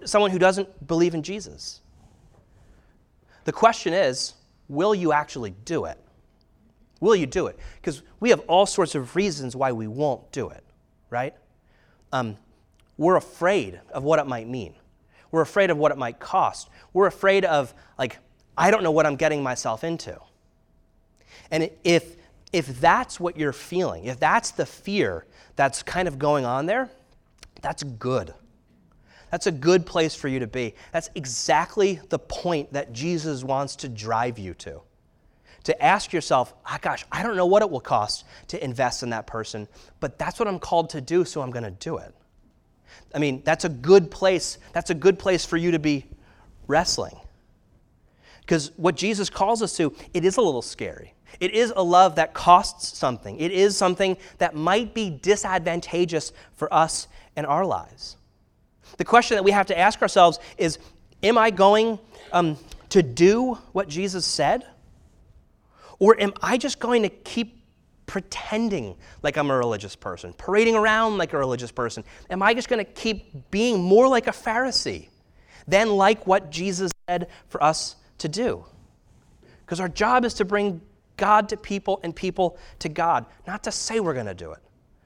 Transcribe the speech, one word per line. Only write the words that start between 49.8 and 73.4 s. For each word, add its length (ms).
it 100
is 120
a 40
little 220
scary. 520
It 140
is 240
a 60
love 340
that 180
costs 640
something. 400
It 140
is 240
something 400
that 180
might 380
be 160
disadvantageous 1200
for 200
us 340
in 80
our 200
lives. 520
The 80
question 320
that 80
we 80
have 140
to 120
ask 240
ourselves 380
is, 220
am 160
I 120
going, 500
um, 260
to 140
do 520
what 160
Jesus 380
said? 400
Or 200
am 120
I 140
just 240
going 220
to 60
keep 500
pretending 920
like 140
I'm 160
a 40
religious 380
person, 380
parading 420
around 420
like 160
a 60
religious 320
person? 320
Am 140
I 120
just 140
gonna 160
keep 680